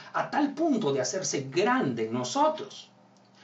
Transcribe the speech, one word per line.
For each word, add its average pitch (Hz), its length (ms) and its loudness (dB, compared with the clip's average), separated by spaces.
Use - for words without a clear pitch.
a 160 160 -2
tal 156 240 2
punto 254 380 2
de 135 100 2
hacerse 143 480 -2
grande 170 560 2
en 113 80 -4
nosotros. - 760 0